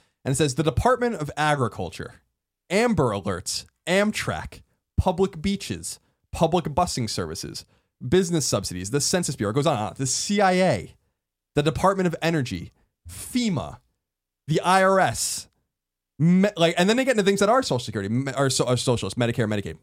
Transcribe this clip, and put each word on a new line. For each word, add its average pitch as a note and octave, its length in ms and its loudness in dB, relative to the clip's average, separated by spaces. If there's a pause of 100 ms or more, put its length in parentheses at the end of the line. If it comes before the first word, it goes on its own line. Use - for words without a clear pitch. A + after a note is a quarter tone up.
(240)
And B2+ 80 0
it C#3 40 -2
says C#3+ 200 0
the D#3+ 80 0
Department A#3+ 500 2
of D3+ 220 -6
Agriculture, C3 840 -2 (480)
Amber F#3 400 2
Alerts, G2+ 560 -6 (200)
Amtrak, F3+ 760 -2 (340)
public F#3 440 0
beaches, D#3 600 -6 (320)
public E3 320 2
busing C#3+ 440 -2
services, - 560 -8 (420)
business E3+ 380 2
subsidies, F#2 460 -4
the C#3 100 0
Census F3 360 -2
Bureau, G#2 160 -2
it - 20 -10
goes C#3 140 0
on D3 80 2
and G#2 120 -2
on. - 80 -10
The C3+ 100 -4
C G3+ 340 -2
I F#3+ 120 4
A, F3+ 420 0 (600)
the D3 80 2
Department F#3 460 2
of D#3+ 140 -2
Energy, C3+ 500 -2 (360)
fema, C#3+ 680 -4 (720)
the D3+ 140 0
I F#3+ 200 4
R F#3+ 160 4
S, - 500 -2 (720)
me-, F3+ 380 4
like, E3 200 4
and F3+ 140 4
then A3+ 60 4
they C4 80 2
get C4 80 2
into G#3+ 100 2
things G3 180 2
that G3 80 4
are B3+ 140 4
Social C#3 160 -2
Security, G#2 340 -4
me-, C3+ 200 -2
are C3+ 180 0
so-, C3+ 160 0
are B2 100 2
socialist, A2 420 -2
Medicare, A#2 280 0
Medicaid. G2+ 360 -4